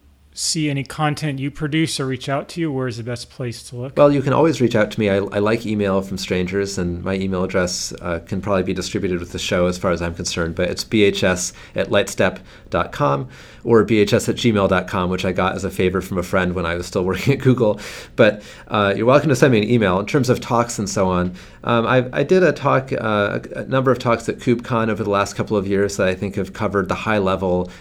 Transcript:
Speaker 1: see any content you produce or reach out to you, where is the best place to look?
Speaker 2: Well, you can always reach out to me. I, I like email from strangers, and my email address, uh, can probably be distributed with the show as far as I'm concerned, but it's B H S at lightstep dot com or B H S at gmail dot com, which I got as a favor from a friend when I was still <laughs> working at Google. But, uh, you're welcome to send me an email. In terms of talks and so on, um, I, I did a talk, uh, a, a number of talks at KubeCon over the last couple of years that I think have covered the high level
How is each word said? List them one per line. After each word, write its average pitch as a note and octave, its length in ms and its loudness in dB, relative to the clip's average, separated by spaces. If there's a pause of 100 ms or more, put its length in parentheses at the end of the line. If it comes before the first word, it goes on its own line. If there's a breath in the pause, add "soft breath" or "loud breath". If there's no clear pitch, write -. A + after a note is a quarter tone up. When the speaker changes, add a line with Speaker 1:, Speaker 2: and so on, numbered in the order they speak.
(340)
Speaker 1:
see D3+ 360 -2
any C#3 140 -2
content D3 560 -2
you C3+ 100 -4
produce D#3 500 -2
or C#3 60 -2
reach C3 240 -6
out C#3 180 -2
to E3+ 140 -8
you, D#3+ 100 -2
where C3 160 -2
is A2+ 100 -6
the A2+ 60 -8
best A#2+ 280 -8
place A#2+ 320 -10
to - 120 -16
look? B2+ 220 -8
Speaker 2:
Well, D3 140 8
you C#3 100 2
can C3+ 120 0
always C#3 280 4
reach A#2 140 4
out G#2+ 160 4
to - 80 -4
me. G#2 100 2
I, G2 60 4
I G2+ 240 0
like A2+ 260 2
email G2+ 380 0
from F#2+ 160 -6
strangers, F#2+ 580 -2
and F2 260 -4
my F#2+ 120 -2
email F#2+ 280 -2
address, F#2 480 -2 (100)
uh, E2+ 180 -4
can F#2+ 200 -6
probably F#2+ 220 0
be F#2 140 -2
distributed F#2 440 -4
with F2 120 -10
the F2+ 80 -8
show F2+ 260 0
as F2+ 140 -2
far G2 100 -2
as E2+ 100 0
I'm E2+ 140 -4
concerned, E2+ 400 -4
but F2 160 -2
it's - 140 -6
B A2 200 2
H G2+ 200 4
S F#2 300 0 (200 loud breath)
at - 140 -4
lightstep G2+ 520 0 (300 loud breath)
dot F2 220 -2
com C#3+ 380 -2 (340 loud breath)
or A2+ 200 6
B A2 140 2
H G#2 160 4
S A2 160 2
at A2 60 -2
gmail G#2 340 2
dot F#2 180 2
com, F2+ 220 -2
which F#2 160 -2
I F#2 60 0
got F2+ 240 0
as F#2 80 -6
a F2+ 80 -4
favor F#2 300 0
from F#2 180 -4
a E2+ 40 -2
friend F2+ 300 0
when F2 140 -2
I E2+ 80 -2
was F2 100 -6
still F#2+ 180 -2
<laughs> - 20 -2
working F#2 280 0
at G#2 60 0
Google. A#2+ 400 2 (360 loud breath)
But, G#2+ 280 4 (240 loud breath)
uh, G2+ 280 2
you're A2 120 0
welcome C#3+ 220 6
to C3+ 60 4
send C3+ 180 6
me G#2+ 100 4
an G#2+ 60 -2
email. G2+ 300 4
In A2 60 -4
terms B2+ 240 0
of G#2 100 2
talks A#2 380 0
and G2+ 100 -4
so F#2+ 200 0
on, F2+ 260 0 (300 loud breath)
um, A#2 240 0
I, B2 260 2
I D3 100 0
did F#3 200 4
a D3 100 4
talk, C3+ 400 0
uh, G#2+ 460 0 (160)
a, C3 60 -6
a - 40 -8
number C3 240 0
of B2 80 2
talks A#2 320 0
at - 80 -4
KubeCon A2+ 520 0
over G#2+ 140 -2
the G2+ 60 -2
last G2+ 240 0
couple G#2+ 240 -2
of G2 100 0
years G2 300 0
that G2 100 2
I F#2 60 0
think F#2+ 220 -6
have F#2+ 180 -6
covered G2 360 -2
the F#2+ 60 -2
high G#2+ 220 -2
level F#2 640 0